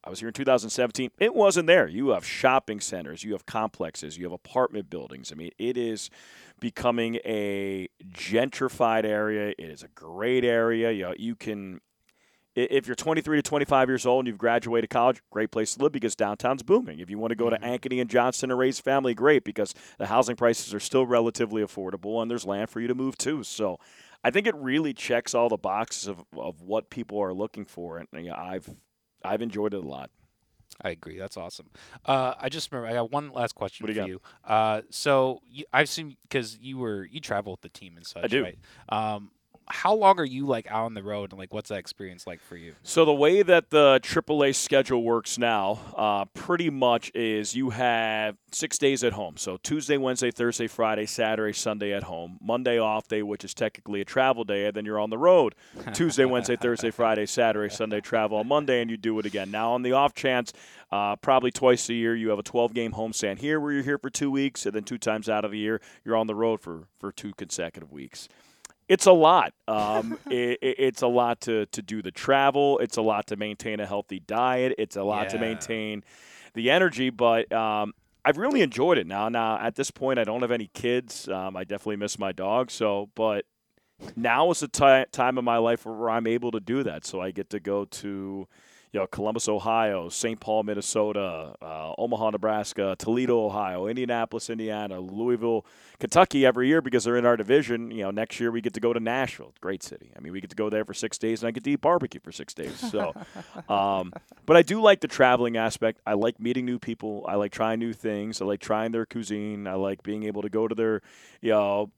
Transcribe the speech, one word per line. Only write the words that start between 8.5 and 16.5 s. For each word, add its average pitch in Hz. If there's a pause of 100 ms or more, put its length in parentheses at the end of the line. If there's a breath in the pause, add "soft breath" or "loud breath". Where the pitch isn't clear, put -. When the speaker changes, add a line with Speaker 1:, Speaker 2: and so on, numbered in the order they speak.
Speaker 1:
area. 107
It 80
is 73
a 73
great 110
area. 117
You 101
know, 90
you 113
can, 101 (760)
i-, 123 (100)
if 135
you're 123
twenty-three 156
to 147
twenty-five 139
years 131
old 127
and 123
you've 104
graduated 117
college, 123 (100)
great 110
place 110
to 123
live 151
because 117
downtown's 117